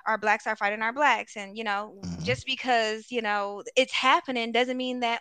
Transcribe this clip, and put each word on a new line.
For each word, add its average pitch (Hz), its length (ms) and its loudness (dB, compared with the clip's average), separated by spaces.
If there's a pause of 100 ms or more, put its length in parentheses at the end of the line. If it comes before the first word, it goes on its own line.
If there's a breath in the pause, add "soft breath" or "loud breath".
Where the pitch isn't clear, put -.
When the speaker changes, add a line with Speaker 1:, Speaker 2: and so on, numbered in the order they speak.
Speaker 1:
our 220 120 2
Blacks 214 300 2
are 220 80 0
fighting 214 260 -2
our 226 120 -2
Blacks. 254 420 2
And, 202 220 -12
you 226 80 -6
know, 208 280 -4 (120)
Speaker 2:
Mm-hmm. 175 180 -8
Speaker 1:
just 185 220 -2
because, 226 680 0
you 247 100 -2
know, 202 420 -4 (120)
it's 254 160 4
happening 254 600 2
doesn't 254 240 2
mean 254 240 -4
that 233 200 0